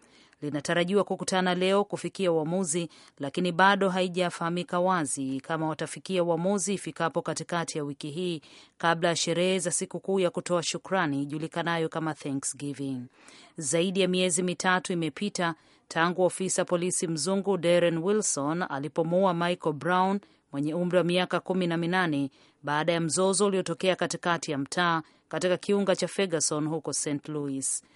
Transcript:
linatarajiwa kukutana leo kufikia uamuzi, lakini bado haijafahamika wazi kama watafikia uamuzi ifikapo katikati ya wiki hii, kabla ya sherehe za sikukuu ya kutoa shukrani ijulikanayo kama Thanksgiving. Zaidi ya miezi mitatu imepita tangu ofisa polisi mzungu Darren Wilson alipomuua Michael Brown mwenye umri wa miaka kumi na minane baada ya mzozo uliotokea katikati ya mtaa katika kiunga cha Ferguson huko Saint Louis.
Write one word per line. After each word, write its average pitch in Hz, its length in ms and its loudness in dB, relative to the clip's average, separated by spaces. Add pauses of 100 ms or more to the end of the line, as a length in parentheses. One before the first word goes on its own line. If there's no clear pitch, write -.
(420)
linatarajiwa 175 640 2
kukutana 185 520 0
leo 190 280 4
kufikia 175 480 -2
uamuzi, 165 580 0 (300)
lakini 175 320 -2
bado 190 380 4
haijafahamika 180 920 -2
wazi 143 600 0
kama 160 280 -4
watafikia 160 540 -4
uamuzi 175 500 0
ifikapo 165 480 -4
katikati 165 560 -4
ya 151 60 -4
wiki 147 260 -8
hii, 170 320 -6 (360)
kabla 170 320 2
ya 165 60 2
sherehe 180 440 2
za 175 120 -2
sikukuu 190 480 -2
ya 175 100 4
kutoa 175 340 -2
shukrani 160 580 -2
ijulikanayo 160 680 -2
kama 160 240 -4
Thanksgiving. 135 880 -6 (560)
Zaidi 170 440 0
ya 185 60 4
miezi 185 360 2
mitatu 185 500 0
imepita 170 640 -2 (320)
tangu 170 360 2
ofisa 180 420 0
polisi 180 420 -2
mzungu 185 500 0
Darren 170 400 4
Wilson 175 720 0
alipomuua 165 640 2
Michael 170 420 0
Brown 180 440 2 (320)
mwenye 143 220 -4
umri 175 240 2
wa 170 60 4
miaka 175 360 2
kumi 185 280 0
na 170 100 0
minane 165 540 0 (320)
baada 151 300 0
ya 170 80 2
mzozo 185 440 2
uliotokea 185 500 0
katikati 170 560 -2
ya 143 60 -2
mtaa 165 440 0 (280)
katika 180 280 0
kiunga 196 380 2
cha 180 120 -2
Ferguson 160 600 0
huko 156 260 -4
Saint 143 360 -4
Louis. 143 540 -4 (120)